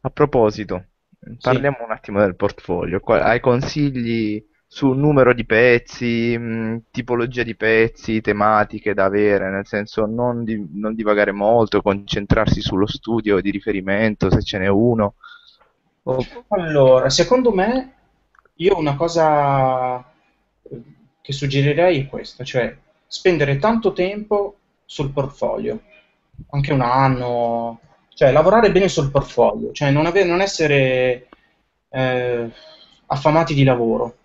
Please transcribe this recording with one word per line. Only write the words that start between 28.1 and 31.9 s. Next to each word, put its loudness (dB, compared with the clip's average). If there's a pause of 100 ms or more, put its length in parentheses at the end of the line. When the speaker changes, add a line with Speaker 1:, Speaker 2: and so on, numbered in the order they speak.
Speaker 2:
cioè 4
lavorare 4
bene 2
sul -2
portfolio, 0
cioè -2
non 2
ave-, 2
non 0
essere, 0 (600)
eh, -4 (580)